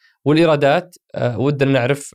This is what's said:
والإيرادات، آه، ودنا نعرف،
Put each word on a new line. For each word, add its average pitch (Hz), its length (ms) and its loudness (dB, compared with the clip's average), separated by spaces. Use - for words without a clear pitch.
والإيرادات، 156 720 2
آه، 120 260 -4
ودنا 139 320 0
نعرف، 135 420 -2